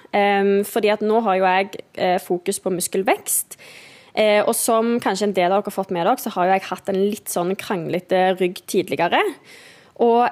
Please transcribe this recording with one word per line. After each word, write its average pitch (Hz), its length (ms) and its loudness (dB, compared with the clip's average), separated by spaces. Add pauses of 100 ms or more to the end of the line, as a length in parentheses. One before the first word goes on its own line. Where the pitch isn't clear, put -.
(120)
ehm, 202 520 2
fordi 214 280 0
at 214 100 -2
nå 214 200 2
har 196 160 2
jo 190 60 2
jeg, 190 380 0 (120)
eh, 185 240 0
fokus 185 400 -4
på 185 160 -4
muskelvekst, - 800 -4 (600)
eh, 208 260 4
og 226 140 0
som 233 420 2
kanskje 220 240 -2
en 208 100 0
del 180 200 2
av 202 100 2
dere - 100 -8
har 190 120 -4
fått - 80 -10
med 170 120 -2
dere, 233 140 2
så 226 140 -8
har 180 140 0
jo 190 60 4
jeg 190 100 0
hatt - 260 -10
en 196 220 0
litt - 180 -10
sånn 180 280 -2
kranglete 185 840 -2
rygg 185 260 -2
tidligere. 180 560 0 (760)
Og 240 320 4